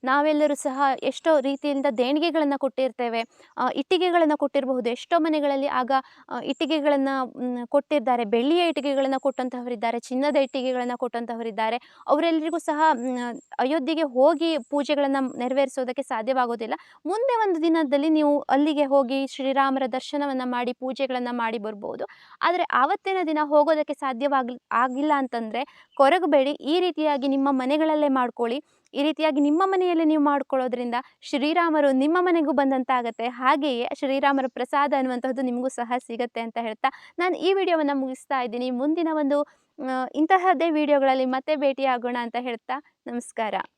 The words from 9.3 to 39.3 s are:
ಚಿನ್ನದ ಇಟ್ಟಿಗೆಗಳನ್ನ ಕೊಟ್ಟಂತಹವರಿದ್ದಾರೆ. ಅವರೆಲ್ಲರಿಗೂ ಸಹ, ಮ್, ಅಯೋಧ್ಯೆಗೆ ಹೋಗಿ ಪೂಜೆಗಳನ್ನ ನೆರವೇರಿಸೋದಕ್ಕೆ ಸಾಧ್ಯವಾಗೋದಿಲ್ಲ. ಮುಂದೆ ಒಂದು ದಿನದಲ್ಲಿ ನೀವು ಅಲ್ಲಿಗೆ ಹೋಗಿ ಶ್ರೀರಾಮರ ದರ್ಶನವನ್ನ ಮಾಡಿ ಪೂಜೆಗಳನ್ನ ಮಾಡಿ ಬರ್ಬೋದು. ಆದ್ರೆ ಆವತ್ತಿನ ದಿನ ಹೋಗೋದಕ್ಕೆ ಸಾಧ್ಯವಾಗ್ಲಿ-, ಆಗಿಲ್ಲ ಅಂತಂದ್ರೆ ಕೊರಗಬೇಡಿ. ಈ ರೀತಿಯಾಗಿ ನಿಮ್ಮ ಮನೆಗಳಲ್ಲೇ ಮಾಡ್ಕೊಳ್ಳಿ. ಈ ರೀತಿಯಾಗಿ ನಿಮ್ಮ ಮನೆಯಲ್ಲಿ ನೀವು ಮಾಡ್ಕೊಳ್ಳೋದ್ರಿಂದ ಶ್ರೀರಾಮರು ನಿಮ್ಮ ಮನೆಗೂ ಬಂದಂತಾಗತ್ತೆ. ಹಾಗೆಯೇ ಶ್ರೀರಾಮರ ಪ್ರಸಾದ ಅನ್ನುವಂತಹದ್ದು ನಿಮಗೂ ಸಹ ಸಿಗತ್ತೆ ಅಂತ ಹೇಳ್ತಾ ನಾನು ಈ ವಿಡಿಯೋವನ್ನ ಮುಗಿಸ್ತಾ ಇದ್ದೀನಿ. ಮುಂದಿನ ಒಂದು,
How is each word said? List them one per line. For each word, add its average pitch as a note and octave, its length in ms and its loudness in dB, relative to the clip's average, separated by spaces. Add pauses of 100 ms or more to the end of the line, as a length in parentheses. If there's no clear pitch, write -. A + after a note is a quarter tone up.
ಚಿನ್ನದ C4 360 -2
ಇಟ್ಟಿಗೆಗಳನ್ನ B3+ 600 0
ಕೊಟ್ಟಂತಹವರಿದ್ದಾರೆ. A#3 800 -4 (300)
ಅವರೆಲ್ಲರಿಗೂ D#4+ 520 2
ಸಹ, D4+ 240 -2 (100)
ಮ್, A#3+ 480 -4 (180)
ಅಯೋಧ್ಯೆಗೆ D4 440 0
ಹೋಗಿ D4 560 2
ಪೂಜೆಗಳನ್ನ C#4 580 0 (220)
ನೆರವೇರಿಸೋದಕ್ಕೆ C4 640 -2
ಸಾಧ್ಯವಾಗೋದಿಲ್ಲ. A#3 720 -2 (320)
ಮುಂದೆ A4 420 0
ಒಂದು E4 140 0
ದಿನದಲ್ಲಿ D#4+ 460 2
ನೀವು D4 320 4
ಅಲ್ಲಿಗೆ D4 440 2
ಹೋಗಿ C4+ 420 2
ಶ್ರೀರಾಮರ C4+ 560 0 (100)
ದರ್ಶನವನ್ನ C4+ 520 -4
ಮಾಡಿ B3 280 -4
ಪೂಜೆಗಳನ್ನ B3+ 580 -4
ಮಾಡಿ A#3 280 -4
ಬರ್ಬೋದು. G#3 460 -10 (380)
ಆದ್ರೆ F4 200 2
ಆವತ್ತಿನ F4+ 540 0 (100)
ದಿನ D#4 160 0
ಹೋಗೋದಕ್ಕೆ D4+ 520 2
ಸಾಧ್ಯವಾಗ್ಲಿ-, C4 680 -2 (100)
ಆಗಿಲ್ಲ C4 440 0
ಅಂತಂದ್ರೆ A#3+ 480 -4 (300)
ಕೊರಗಬೇಡಿ. C#4+ 580 6
ಈ D#4 280 0
ರೀತಿಯಾಗಿ D4+ 480 0
ನಿಮ್ಮ C4+ 220 2
ಮನೆಗಳಲ್ಲೇ D4 580 2
ಮಾಡ್ಕೊಳ್ಳಿ. B3 560 -2 (300)
ಈ C#4 80 -2
ರೀತಿಯಾಗಿ D4+ 380 0
ನಿಮ್ಮ D4 260 2
ಮನೆಯಲ್ಲಿ F4+ 380 2
ನೀವು D4+ 200 2
ಮಾಡ್ಕೊಳ್ಳೋದ್ರಿಂದ B3+ 680 -2 (260)
ಶ್ರೀರಾಮರು D4+ 720 2
ನಿಮ್ಮ D4 280 2
ಮನೆಗೂ E4 320 2
ಬಂದಂತಾಗತ್ತೆ. B3+ 760 -2
ಹಾಗೆಯೇ B3+ 600 0 (100)
ಶ್ರೀರಾಮರ C4+ 500 2
ಪ್ರಸಾದ C#4 480 0
ಅನ್ನುವಂತಹದ್ದು C4 460 -2
ನಿಮಗೂ B3 260 -2
ಸಹ A#3+ 300 -6
ಸಿಗತ್ತೆ A#3 420 -6
ಅಂತ A#3 200 -8
ಹೇಳ್ತಾ A#3 300 -2 (280)
ನಾನು F4 180 0
ಈ F#4 160 2
ವಿಡಿಯೋವನ್ನ E4+ 420 2
ಮುಗಿಸ್ತಾ C4 480 -4
ಇದ್ದೀನಿ. B3 280 -6
ಮುಂದಿನ D4+ 420 -2
ಒಂದು, D4 300 0